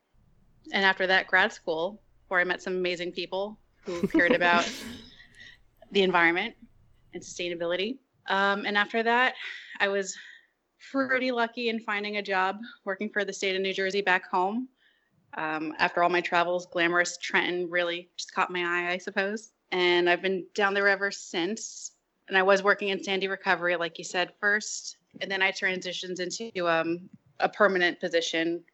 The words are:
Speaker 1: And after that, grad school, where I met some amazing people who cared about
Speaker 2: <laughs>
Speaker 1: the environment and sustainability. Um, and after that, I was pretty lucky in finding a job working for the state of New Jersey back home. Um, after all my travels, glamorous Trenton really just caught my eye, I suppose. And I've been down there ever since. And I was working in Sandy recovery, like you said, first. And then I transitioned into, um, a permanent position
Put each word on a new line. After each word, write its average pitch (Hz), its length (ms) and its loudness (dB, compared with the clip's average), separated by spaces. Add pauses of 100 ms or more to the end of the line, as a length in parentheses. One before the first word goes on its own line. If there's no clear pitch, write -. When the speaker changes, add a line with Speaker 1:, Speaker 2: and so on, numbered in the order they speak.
(720)
Speaker 1:
And 202 120 2
after 190 220 4
that, 185 200 4
grad 196 260 4
school, 175 480 -6 (280)
where 185 120 2
I 180 40 4
met 180 180 -2
some 185 120 -4
amazing 180 380 -2
people 190 460 -6 (260)
who 175 240 -4
cared 175 240 4
about 175 360 4 (600)
Speaker 2:
<laughs> - 640 -20
Speaker 1:
the 196 100 4
environment 180 520 2 (600)
and 175 80 -12
sustainability. 175 760 -4 (300)
Um, 196 380 0
and 208 100 -2
after 208 260 0
that, 240 320 2 (460)
I 202 80 2
was 196 280 -2 (760)
pretty 262 400 0
lucky 233 380 -2
in 220 120 -2
finding 208 360 -4
a 202 60 -2
job 196 340 0 (280)
working 202 260 -4
for 202 140 -2
the 190 80 -4
state 190 240 -2
of 196 60 0
New 190 120 0
Jersey 190 260 -2
back 190 280 2
home. 202 400 0 (640)
Um, 156 440 -4
after 180 240 2
all 175 80 6
my 175 100 4
travels, 175 460 0
glamorous 175 520 2
Trenton 175 520 -2
really 175 460 -2
just - 180 -12
caught 185 160 0
my 180 120 -4
eye, 175 300 0
I 185 60 -2
suppose. 202 540 -4 (180)
And 175 400 4
I've 175 120 4
been 190 320 -2
down 196 200 2
there 202 140 4
ever 196 220 2
since. - 800 -6 (360)
And 196 100 0
I 185 40 6
was 190 200 6
working 202 260 2
in 190 140 -2
Sandy 190 260 -2
recovery, 175 480 0
like 165 220 -4
you 175 60 -12
said, 175 360 -2
first. - 560 -2 (240)
And 190 100 -6
then 190 120 -2
I 190 100 2
transitioned 185 680 -6
into, 185 480 -6
um, 165 400 -2 (340)
a 180 60 2
permanent 180 520 2
position 170 640 -2 (120)